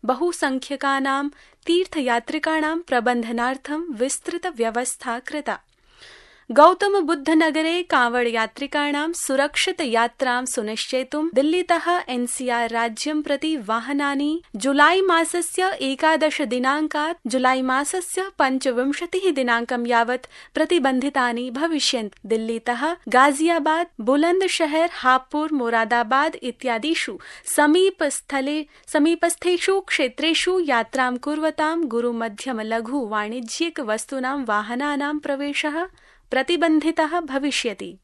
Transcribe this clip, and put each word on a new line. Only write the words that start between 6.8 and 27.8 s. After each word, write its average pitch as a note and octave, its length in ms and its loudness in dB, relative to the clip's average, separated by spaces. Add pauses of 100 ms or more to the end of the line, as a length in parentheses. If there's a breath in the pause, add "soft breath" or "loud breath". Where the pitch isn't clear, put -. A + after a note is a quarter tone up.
बुद्ध D4 300 0
नगरे D#4+ 540 2
कांवड़ B3 440 2
यात्रिकाणां C#4+ 840 -2
सुरक्षित C#4+ 680 -2
यात्रां B3 640 0
सुनिश्चेतुं B3+ 880 -4
दिल्लीतः E4+ 760 2
एनसीआर A#3+ 600 -2
राज्यं A#3 520 -2
प्रति D4 360 -2
वाहनानि C#4+ 840 -2 (140 soft breath)
जुलाई D4 460 4
मासस्य F4 800 0
एकादश D4+ 600 0
दिनाङ्कात् D4 880 -2
जुलाई B3+ 320 2
मासस्य D4 800 -2
पञ्चविंशतिः C#4 920 0
दिनाङ्कं A#3+ 560 0
यावत् A#3+ 400 0 (260 loud breath)
प्रतिबन्धितानि C4 960 0
भविष्यन्ति। C4 800 -4
दिल्लीतः A3+ 680 -2 (140)
गाजियाबाद, D#4 800 4 (140)
बुलन्दशहर, D#4+ 920 2
हापुड़, C4 580 2
मोरादाबाद A#3+ 840 2
इत्यादिषु B3 840 -4 (260 loud breath)
समीपस्थले-, D4+ 1400 0